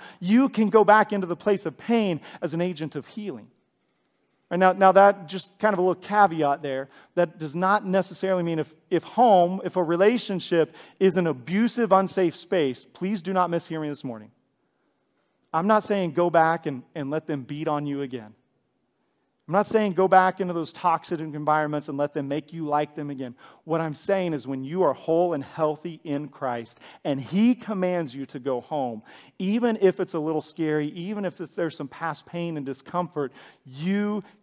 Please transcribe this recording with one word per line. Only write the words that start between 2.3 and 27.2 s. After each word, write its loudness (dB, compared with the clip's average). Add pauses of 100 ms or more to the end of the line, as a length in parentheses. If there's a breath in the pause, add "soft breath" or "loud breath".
as -4
an -2
agent -6
of -10
healing. -12 (1040)
And 0
now, 6
now 6
that 6
just -12
kind 0
of 0
a 2
little 2
caveat 2
there, -6 (240 soft breath)
that -2
does -8
not 2
necessarily 0
mean 0
if, -4 (160)
if 2
home, 4
if -6
a 2
relationship 2 (240 loud breath)
is 4
an 2
abusive, 0
unsafe 2
space, -2
please -6
do -6
not 0
mishear -6
me -6
this -10
morning. -12 (1200)
I'm 0
not 4
saying -2
go 2
back 2
and, -6 (120)
and -6
let -6
them -6
beat -8
on -2
you -4
again. -10 (1120)
I'm -8
not 2
saying 0
go 2
back 6
into -4
those -6
toxic -2
environments -2
and -6
let -2
them -6
make -6
you -8
like -2
them -8
again. -10 (280 soft breath)
What -2
I'm -4
saying -2
is -6
when -6
you -2
are 4
whole 0
and -4
healthy -6
in -6
Christ -8 (240 loud breath)
and -2